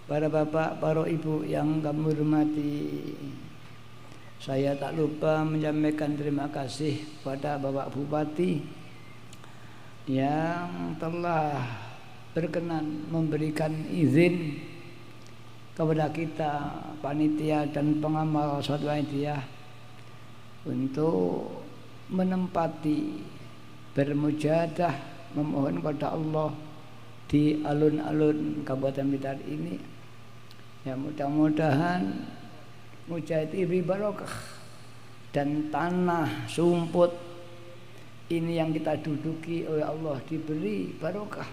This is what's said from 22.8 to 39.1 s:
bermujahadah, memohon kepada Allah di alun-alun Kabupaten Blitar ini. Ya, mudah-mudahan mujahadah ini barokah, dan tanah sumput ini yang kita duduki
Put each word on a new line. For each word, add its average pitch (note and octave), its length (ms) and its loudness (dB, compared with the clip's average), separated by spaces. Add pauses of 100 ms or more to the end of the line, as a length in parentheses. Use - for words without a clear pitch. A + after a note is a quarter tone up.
bermujahadah, D3+ 1000 4 (380)
memohon D3 480 2
kepada D3+ 360 0
Allah D#3 360 2 (760)
di D3+ 360 6
alun-alun D3+ 1040 4
Kabupaten C3+ 440 0
Blitar C3+ 360 -2
ini. D#3+ 500 -6 (840)
Ya, C3 120 -4
mudah-mudahan D3+ 1080 4 (1040)
mujahadah D#3 500 -2
ini F3+ 220 4
barokah, G3 560 -2 (960)
dan D3 400 0
tanah E3+ 800 2
sumput F3 640 4 (1120)
ini E3 320 2
yang D#3+ 160 2
kita D#3 240 0
duduki D#3+ 680 -2